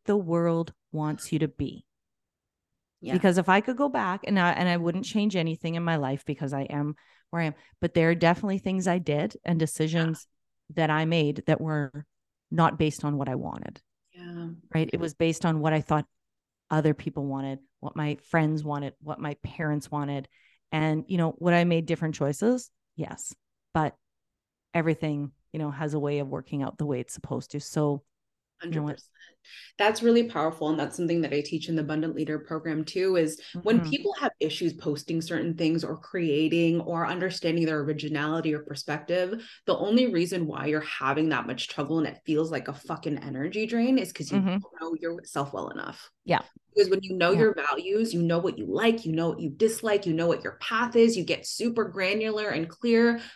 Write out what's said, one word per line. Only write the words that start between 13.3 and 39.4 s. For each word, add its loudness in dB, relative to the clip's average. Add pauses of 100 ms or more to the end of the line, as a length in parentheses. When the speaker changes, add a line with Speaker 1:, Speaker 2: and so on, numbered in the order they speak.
Speaker 1:
wanted. -8 (320)
Speaker 2:
Yeah. -12 (260)
Speaker 1:
Right? 2
It -2
was -4
based 0
on 2
what 2
I 4
thought 0 (640)
other 4
people -6
wanted, -4 (220)
what -12
my -2 (140)
friends 2
wanted, -4
what -10
my -6 (100)
parents -4
wanted. -4 (460)
And, 0
you 0
know, 0
would 4
I 6
made 2
different -2
choices? 0 (260)
Yes. -8 (400)
But 0 (800)
everything, 0 (200)
you -8
know, -4
has -4
a 0
way 0
of -4
working -6
out -6
the -2
way -2
it's -10
supposed -8
to. -6
So, -2 (640)
you -8
know -2
what? -4
Speaker 2:
Hundred -6
percent. -20 (420)
That's 2
really 6
powerful. -2
And 0
that's -4
something 0
that -2
I 0
teach -6
in 0
the 0
Abundant -2
Leader -4
program -4
too, 0
is 2 (220)
when 6
Speaker 1:
Mm-hmm. -2
Speaker 2:
people -2
have 0
issues 0
posting -4
certain -2
things 2
or -6
creating 2
or -2
understanding 0
their 0
originality -2
or -4
perspective, -4 (200)